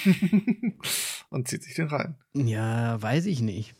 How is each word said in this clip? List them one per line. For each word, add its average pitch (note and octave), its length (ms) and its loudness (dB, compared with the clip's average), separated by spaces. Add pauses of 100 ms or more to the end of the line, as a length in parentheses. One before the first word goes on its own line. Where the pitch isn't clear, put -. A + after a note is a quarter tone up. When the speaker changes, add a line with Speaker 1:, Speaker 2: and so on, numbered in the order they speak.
Speaker 1:
<laughs> - 1300 0
und B2+ 180 -4
zieht - 160 -6
sich - 100 -16
den D#3+ 140 -2
rein. D3+ 260 -4 (200)
Speaker 2:
Ja, A2+ 680 0
weiß C#3+ 240 2
ich E3 140 0
nicht. G#2+ 400 -2